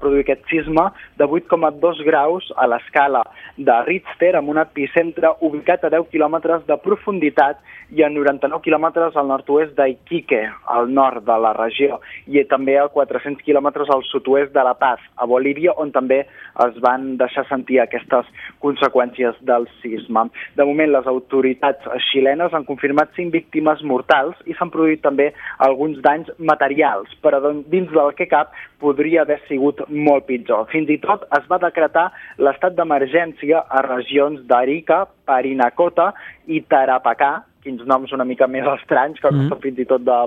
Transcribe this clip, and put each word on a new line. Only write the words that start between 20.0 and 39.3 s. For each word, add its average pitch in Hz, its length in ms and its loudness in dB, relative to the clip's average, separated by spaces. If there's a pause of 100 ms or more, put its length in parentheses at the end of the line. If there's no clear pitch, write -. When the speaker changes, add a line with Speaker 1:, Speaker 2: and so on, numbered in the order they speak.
Speaker 1:
De 143 80 4
moment, 151 260 2
les 131 160 2
autoritats 131 800 -2 (240)
xilenes 139 420 2
han 151 120 -2
confirmat 143 500 -2
cinc 175 180 -6
víctimes 156 520 -2
mortals 143 500 0 (100)
i 165 100 -8
s'han 175 180 -6
produït 156 300 0
també 143 300 2 (260)
alguns 135 440 0
danys 156 240 2 (120)
materials, 143 680 0 (160)
però, 143 180 4
don-, 147 220 -2 (140)
dins 180 160 -2
del 147 240 2
que 180 100 -4
cap, 151 260 0 (280)
podria 147 400 2
haver 147 260 0
sigut 143 440 -2
molt 147 340 2
pitjor. 117 480 -2
Fins 156 160 -2
i 151 100 0
tot 208 320 -2
es 143 160 0
va 180 120 -2
decretar 165 520 -2 (280)
l'estat 139 360 -2
d'emergència 156 840 -2 (100)
a 131 140 0
regions 135 680 -2
d'Arica, 156 560 0 (220)
Parinacota 139 880 0 (340)
i 156 140 -4
Tarapacá, 135 800 0 (180)
quins 127 220 -12
noms 131 300 0
una 131 100 -2
mica 127 220 2
més 131 200 -4
estranys, 143 540 -2
que 147 100 2